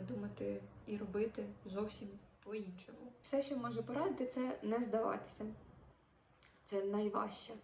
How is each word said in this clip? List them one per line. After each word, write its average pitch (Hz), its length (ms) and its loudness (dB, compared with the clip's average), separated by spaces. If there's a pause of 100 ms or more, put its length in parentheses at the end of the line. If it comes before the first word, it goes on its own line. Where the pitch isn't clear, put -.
думати 202 520 -2 (260)
і 214 100 -2
робити 208 500 0 (180)
зовсім 208 440 -2 (360)
по-іншому. 202 540 -6 (240)
Все, 277 200 4
що 277 140 0
можу 233 260 0
порадити, 277 440 2
це 254 360 0
не 220 200 4
здаватися. 214 640 2 (1300)
Це 196 140 2
найважче. 208 800 2